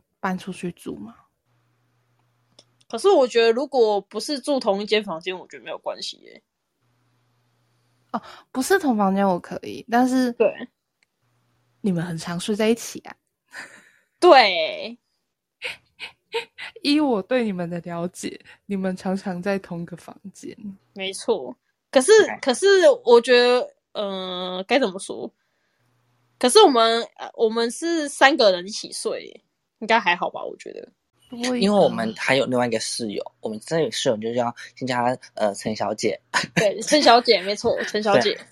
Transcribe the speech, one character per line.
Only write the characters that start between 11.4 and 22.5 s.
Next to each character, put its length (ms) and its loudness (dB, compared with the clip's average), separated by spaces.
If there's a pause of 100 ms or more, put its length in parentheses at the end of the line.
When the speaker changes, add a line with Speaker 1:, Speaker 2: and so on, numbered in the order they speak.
Speaker 1:
你 100 -2
们 140 -2
很 120 -8
常 220 -8
睡 160 -4
在 140 0
一 80 4
起 240 -12
啊。 160 -20 (1040)
Speaker 2:
对。 760 4 (640)
Speaker 1:
<laughs> 1200 -16
依 180 2
我 200 0
对 220 -2
你 100 -4
们 160 -6
的 120 -8
了 280 -8
解， 320 -14 (260)
你 100 -6
们 200 -4
常 200 -4
常 260 -8
在 160 -2
同 260 -12
个 120 -16
房 200 -20 (160)
间。 240 -18 (360)
Speaker 2:
没 200 -8
错。 440 -4 (340)
可 100 4
是， 120 4 (120)
Speaker 3:
对。 160 -6
Speaker 2:
可 140 0